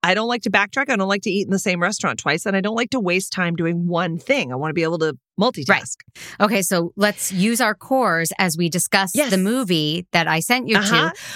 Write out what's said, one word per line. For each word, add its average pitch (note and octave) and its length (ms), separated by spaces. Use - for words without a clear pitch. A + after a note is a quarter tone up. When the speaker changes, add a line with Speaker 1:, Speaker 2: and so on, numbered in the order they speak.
Speaker 1:
I F3+ 120
don't A3 140
like A#3+ 140
to A3+ 80
backtrack. G#3 380
I C4 80
don't F#3+ 120
like G3 140
to G#3 80
eat F#3+ 160
in - 40
the F#3+ 80
same F3+ 240
restaurant F3 380
twice. D3+ 260
And G3 100
I F#3+ 40
don't G#3 160
like A#3 140
to C4 100
waste F#3 320
time E3+ 240
doing E3+ 320
one E3+ 300
thing. G#3 340
I - 20
wanna D3+ 200
be D#3+ 100
able E3 160
to D#3 160
multitask. F#3 300
Speaker 2:
Right. F3+ 160
Okay, G3+ 220
so E3+ 340
let's G3+ 360
use G#3 280
our G#3+ 140
cores F#3 640
as F3+ 180
we E3+ 140
discuss F#3 460
Speaker 1:
Yes. C#4 140
Speaker 2:
the F#3+ 60
movie F3+ 760
that E3 160
I D#3+ 120
sent B3 280
you A3 100
Speaker 1:
Uh-huh. A#3 320
Speaker 2:
to, E4+ 60